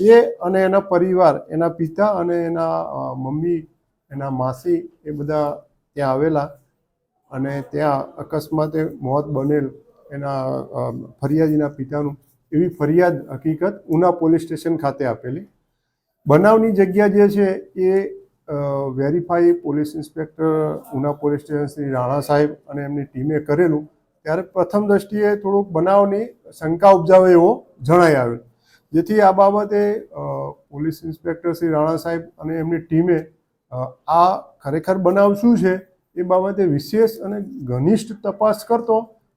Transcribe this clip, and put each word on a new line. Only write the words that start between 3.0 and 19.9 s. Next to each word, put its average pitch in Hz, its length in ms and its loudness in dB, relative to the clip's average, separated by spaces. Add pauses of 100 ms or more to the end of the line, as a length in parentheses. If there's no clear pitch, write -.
મમ્મી, 151 440 -4 (520)
એના 139 200 -10
માસી, 131 640 -4 (120)
એ 151 60 -10
બધા 147 520 -4 (320)
ત્યાં 139 160 -2
આવેલા 147 480 -2 (720)
અને 135 400 -6
ત્યાં 147 460 -4
અકસ્માતે 156 680 -4
મોત 147 420 -4
બનેલ 143 440 -2 (420)
એના, 139 360 -6
અ, 131 420 -6
ફરિયાદીના 151 800 -2
પિતાનું, 143 500 -8 (340)
એવી 170 160 2
ફરિયાદ 170 600 0
હકીકત 156 580 -4
ઉના 170 220 4
પોલીસ 165 320 0
સ્ટેશન 165 340 -6
ખાતે 139 280 -4
આપેલી. 127 420 -8 (800)
બનાવની 214 460 4
જગ્યા 190 340 2
જે 202 220 4
છે 202 180 2 (340)
એ, 190 440 0 (240)
અ, 160 40 -8 (360)
વેરીફાઈ 170 640 2
પોલીસ 151 440 -4